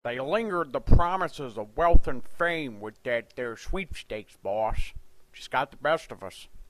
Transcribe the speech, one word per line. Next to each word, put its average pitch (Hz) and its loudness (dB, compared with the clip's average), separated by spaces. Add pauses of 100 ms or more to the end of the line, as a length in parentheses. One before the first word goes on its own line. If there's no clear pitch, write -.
They 120 -6
lingered 175 -2
the 139 -2
promises 170 4
of 107 -10
wealth 170 8
and 127 -2
fame 160 -4
with 107 -14
that 120 -4
there 120 -8
sweepstakes, - -10
boss. 107 -2 (380)
Just - -18
got 135 -2
the - -20
best 160 -2
of 107 -14
us. - -16 (220)